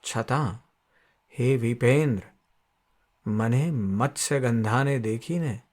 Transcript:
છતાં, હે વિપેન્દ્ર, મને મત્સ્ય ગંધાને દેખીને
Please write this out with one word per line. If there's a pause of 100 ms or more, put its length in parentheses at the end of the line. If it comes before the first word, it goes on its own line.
(160)
છતાં, (840)
હે
વિપેન્દ્ર, (1040)
મને
મત્સ્ય
ગંધાને
દેખીને (120)